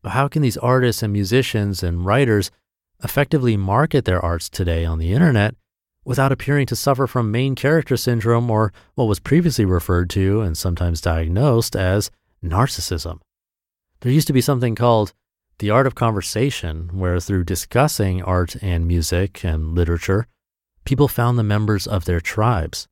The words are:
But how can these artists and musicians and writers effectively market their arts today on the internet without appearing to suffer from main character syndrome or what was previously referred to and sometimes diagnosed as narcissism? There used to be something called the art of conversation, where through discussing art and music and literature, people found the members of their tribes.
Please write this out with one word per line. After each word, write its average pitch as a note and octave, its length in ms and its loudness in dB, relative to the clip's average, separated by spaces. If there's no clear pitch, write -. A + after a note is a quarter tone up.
But F2+ 100 -8
how C3+ 180 0
can D#3 120 0
these B2 160 2
artists B2 460 2
and G#2 80 -2
musicians G2+ 720 0
and F2 220 -2
writers G#2+ 460 2
effectively C3+ 540 0
market A#2 480 2
their F2+ 180 0
arts E2+ 260 -4
today E2 360 -2
on E2 120 -2
the E2 140 -2
internet A#2 440 2
without C3+ 280 0
appearing C#3 340 0
to B2 100 -4
suffer C3+ 300 0
from A#2 240 -2
main B2+ 240 -2
character D3 420 0
syndrome A#2 540 0
or A2 240 2
what B2 100 0
was G#2 140 0
previously D#3+ 440 2
referred F2+ 460 2
to G2+ 320 2
and F2 160 -2
sometimes F2 440 -2
diagnosed F#2 760 0
as F#2+ 340 0
narcissism? E2+ 760 -4
There B2 120 -2
used D3+ 140 4
to D3+ 80 -2
be B2+ 80 4
something B2 320 0
called A2+ 400 2
the G#2 100 -2
art B2+ 160 4
of B2 80 0
conversation, G2 1000 -4
where F2+ 280 -2
through F#2 240 -2
discussing F#2 800 -2
art F2+ 400 -2
and E2+ 240 0
music F2 560 -2
and D#2+ 320 -4
literature, F2 500 0
people C#3 220 2
found A#2+ 300 0
the A2+ 60 2
members G#2 420 0
of F#2+ 200 -4
their F2 140 0
tribes. G#2 720 -2